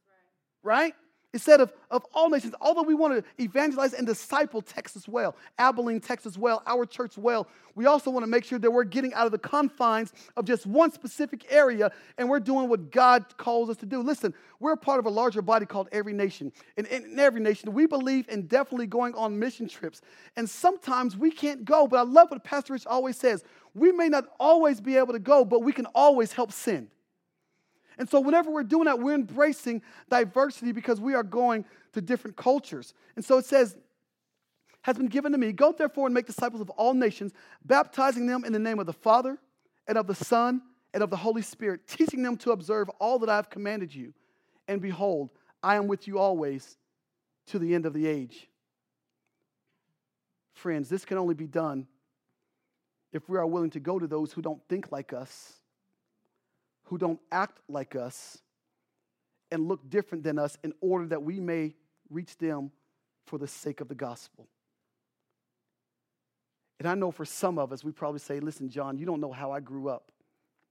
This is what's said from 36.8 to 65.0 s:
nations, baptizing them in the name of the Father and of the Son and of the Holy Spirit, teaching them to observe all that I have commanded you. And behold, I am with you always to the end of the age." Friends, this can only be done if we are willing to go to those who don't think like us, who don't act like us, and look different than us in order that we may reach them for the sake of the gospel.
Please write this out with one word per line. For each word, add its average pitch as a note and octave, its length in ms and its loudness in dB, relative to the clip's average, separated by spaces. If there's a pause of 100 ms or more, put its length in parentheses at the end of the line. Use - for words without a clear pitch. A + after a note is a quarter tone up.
nations, G#3+ 400 -2 (280)
baptizing C4+ 640 2
them B3 200 -4
in A3+ 80 -2
the G#3+ 40 0
name A3 200 -2
of F#3+ 80 -4
the D#3+ 80 -8
Father B3+ 440 2 (480)
and G#3+ 120 0
of G#3+ 80 -2
the F#3+ 80 -4
Son B3 480 0 (320)
and G3+ 80 -2
of G3+ 80 -2
the G3 80 -4
Holy A3 240 -2
Spirit, G3 440 -8
teaching D4 360 -2
them A#3+ 160 -4
to A#3+ 140 -2
observe G3+ 360 -2 (120)
all A#3 180 0
that A3 100 -2
I G#3 80 4
have G#3 140 -4
commanded G3+ 440 -8
you. B2+ 200 -16 (520)
And G3+ 140 -4
behold, F3 480 -4 (340)
I G3+ 140 2
am G3+ 100 0
with G3+ 220 -4
you G3 100 -6
always D#3 600 -2 (720)
to G#3 100 -6
the E3+ 160 0
end E3 100 0
of D#3 80 -4
the D3+ 140 -2
age." C#3 420 -6 (2000)
Friends, D3+ 340 -6
this F#3 160 -6
can F#3+ 140 -6
only F3 160 -2
be D#3 120 -10
done C#3+ 400 -6 (1300)
if D#3 160 -12
we F#3 80 -4
are E3+ 100 -2
willing E3 240 -2
to D#3 100 -12
go F3 180 -6
to E3+ 80 -6
those D3+ 260 -6
who E3+ 80 -12
don't D#3+ 300 -10
think F#3 200 -8
like C#3 220 -12
us, - 480 -18 (1200)
who F3 140 -12
don't E3 220 -4 (100)
act F#3+ 380 -6
like C#3+ 260 -12
us, - 480 -12 (1080)
and D#3+ 160 -4
look C#3+ 200 -8
different F3 360 -6
than D3+ 160 -4
us D3 240 -6
in D#3 160 -10
order F3+ 260 -2
that D#3+ 160 -6
we E3+ 160 -8
may E3 340 -6 (360)
reach E3 300 -14
them C#3+ 340 -6 (540)
for D#3 120 -12
the - 80 -10
sake - 340 -14
of C#3+ 60 -12
the C#3 80 -14
gospel. A#2+ 540 -16 (2250)